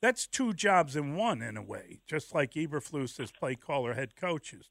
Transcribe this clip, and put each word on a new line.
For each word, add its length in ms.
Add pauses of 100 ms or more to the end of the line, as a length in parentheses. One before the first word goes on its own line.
that's 260
two 260
jobs 420
in 200
one 260
in 160
a 60
way, 420
just 280
like 200
Eberflus 640
is 120
play 240
caller, 380
head 220
coaches 560